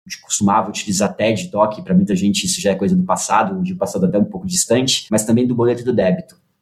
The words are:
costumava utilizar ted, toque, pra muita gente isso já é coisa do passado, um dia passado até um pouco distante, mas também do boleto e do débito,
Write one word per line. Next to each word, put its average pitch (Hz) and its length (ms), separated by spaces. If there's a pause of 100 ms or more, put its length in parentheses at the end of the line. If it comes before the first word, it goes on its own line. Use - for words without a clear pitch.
(240)
costumava 104 440
utilizar 101 480
ted, 107 360
toque, 104 320
pra 92 100
muita 98 220
gente 98 300
isso - 140
já 98 120
é 92 40
coisa 92 200
do - 80
passado, - 520
um - 60
dia - 140
passado 95 300
até 95 120
um 101 80
pouco 95 220
distante, 117 640
mas 107 140
também 120 200
do 123 80
boleto 120 280
e - 40
do 123 80
débito, 92 440 (240)